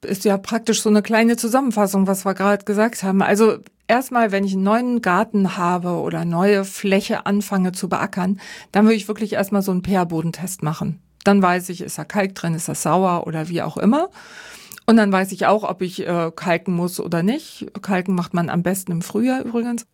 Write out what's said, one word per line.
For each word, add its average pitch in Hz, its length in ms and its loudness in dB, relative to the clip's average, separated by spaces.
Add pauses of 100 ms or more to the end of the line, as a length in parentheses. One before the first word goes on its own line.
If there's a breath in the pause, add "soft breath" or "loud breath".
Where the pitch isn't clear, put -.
ist - 220 -4
ja 196 120 4
praktisch 220 440 -2
so 220 80 0
eine 214 140 6
kleine 226 340 2
Zusammenfassung, 214 720 2
was 190 180 -2
wir 196 80 0
gerade 202 320 0
gesagt 214 380 0
haben. 190 200 2
Also 208 340 4 (300)
erstmal, 233 440 2
wenn 196 120 0
ich 196 100 -2
einen 190 100 0
neuen 240 380 0
Garten 190 560 2
habe 175 320 0 (120)
oder 165 240 -4
neue 190 400 2
Fläche 196 600 -2
anfange 196 460 0
zu 180 180 -6
beackern, 190 500 -2 (320 loud breath)
dann 208 140 6
würde 220 100 6
ich 214 120 -6
wirklich 214 260 -4
erstmal 196 300 0
so 196 80 -2
einen 180 100 0
P-H-Bodentest 175 800 -2
machen. 156 400 -4 (220)
Dann 202 180 6
weiß 180 280 2
ich, 175 120 -8
ist - 160 -10
da 156 80 -10
Kalk 196 300 -2
drin, 170 180 -2
ist 160 160 -6
das 156 140 -6
sauer 175 440 2
oder 160 220 -6
wie 170 120 -4
auch - 160 -6
immer. 302 320 2 (760 loud breath)
Und 226 120 8
dann 208 140 4
weiß 190 200 2
ich 190 140 -2
auch, 208 180 4
ob 185 180 -4
ich, 185 260 -6
äh, 170 280 -2
kalken 175 380 -2
muss 175 260 -2
oder 170 240 -2
nicht. 254 440 -4 (140)
Kalken 185 340 -2
macht 175 180 -4
man 170 160 0
am 175 140 0
besten 185 300 -2
im 165 80 -2
Frühjahr 254 420 -2
übrigens. 233 500 -4